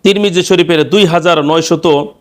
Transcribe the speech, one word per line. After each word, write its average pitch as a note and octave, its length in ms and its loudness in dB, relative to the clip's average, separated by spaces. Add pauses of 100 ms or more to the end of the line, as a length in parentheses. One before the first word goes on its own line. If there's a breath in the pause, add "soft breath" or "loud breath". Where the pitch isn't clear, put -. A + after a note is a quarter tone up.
তিরমিজি G3 400 0
শরীফের E3 480 0
দুই G3+ 160 2
হাজার D#3+ 380 0
নয়শত D#3+ 420 -2 (340)